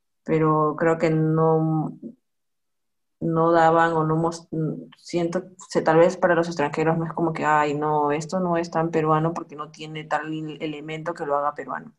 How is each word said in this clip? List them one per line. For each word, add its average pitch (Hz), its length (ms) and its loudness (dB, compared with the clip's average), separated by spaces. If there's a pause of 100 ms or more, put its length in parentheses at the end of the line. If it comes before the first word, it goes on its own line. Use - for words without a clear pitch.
(240)
Pero 156 540 2
creo 165 180 2
que 165 140 0
no, 160 880 2 (1200)
no 165 320 2
daban 165 420 6
o 160 100 2
no 160 120 0
mos-, 165 320 -2 (480)
siento, 170 460 -4 (260)
se-, 170 140 -2
tal 160 160 4
vez 175 180 6
para 175 200 2
los 170 100 2
extranjeros 160 500 0
no 165 80 -2
es 165 80 -8
como 160 220 -2
que, 147 100 -4
"Ay, 151 300 2
no, 147 380 0
esto 160 280 -4
no 175 160 0
es 170 140 -4
tan 165 200 -2
peruano 160 440 0
porque 165 220 -10
no 151 160 -12
tiene 156 320 -14
tal 151 280 -4 (300)
elemento 156 520 -8
que 170 120 -10
lo 143 100 0
haga 143 180 -2
peruano" 131 440 -12